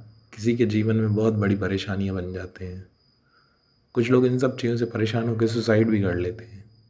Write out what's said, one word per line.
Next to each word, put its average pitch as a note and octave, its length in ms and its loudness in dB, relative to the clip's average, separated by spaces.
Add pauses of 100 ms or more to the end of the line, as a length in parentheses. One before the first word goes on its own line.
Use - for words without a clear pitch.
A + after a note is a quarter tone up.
(340)
किसी A2+ 220 0
के A#2 100 2
जीवन G#2+ 300 2
में A2 180 2
बहुत A2 200 2
बड़ी G2 220 2
परेशानियां F#2+ 600 -2
बन F#2 160 -6
जाते F#2 340 -12
हैं। F#2 200 -12 (1080)
कुछ A#2+ 160 2
लोग B2+ 160 6
इन B2+ 120 0
सब B2 200 -2
चीज़ों A#2 180 -2
से A#2 80 0
परेशान A2+ 440 -2
होकर A2+ 200 0
सुसाइड A2+ 400 2
भी G#2+ 140 2
कर F2+ 120 0
लेते F2 300 -6
हैं। - 260 -20 (200)